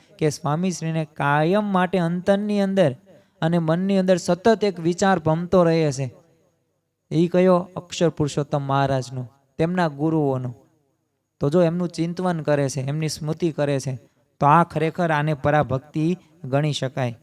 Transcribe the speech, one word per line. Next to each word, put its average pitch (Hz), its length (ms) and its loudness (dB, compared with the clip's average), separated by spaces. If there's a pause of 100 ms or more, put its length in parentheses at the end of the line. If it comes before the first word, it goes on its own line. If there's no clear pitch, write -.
(200)
કે 156 100 2
સ્વામીશ્રીને 160 760 -4
કાયમ 151 580 0
માટે 185 360 0
અંતરની 196 640 0
અંદર 190 300 2 (500)
અને 165 180 2
મનની 180 380 0
અંદર 185 200 2
સતત 185 460 0
એક 185 160 -2
વિચાર 175 400 2
ભમતો 170 440 2
રહે 165 280 2
છે. 131 220 -6 (1000)
એ 160 160 2
કયો? 180 300 4 (180)
અક્ષર - 340 -2
પુરુષોત્તમ 147 520 -4
મહારાજનો, 135 640 -2 (360)
તેમના 175 280 0
ગુરુઓનો. 139 680 -2 (880)
તો 143 80 0
જો 180 120 2
એમનું 170 280 0
ચિંતન 170 520 -4
કરે 143 280 0
છે, 131 120 -6
એમની 151 280 -4
સ્મૃતિ 156 420 -4
કરે 143 280 -2
છે, 127 200 -6 (420)
તો 151 40 4
આ 160 180 6
ખરેખર 160 480 -2
આને 151 220 0
પરાભક્તિ 151 840 0 (260)
ગણી 143 300 0
શકાય. 131 380 -4 (120)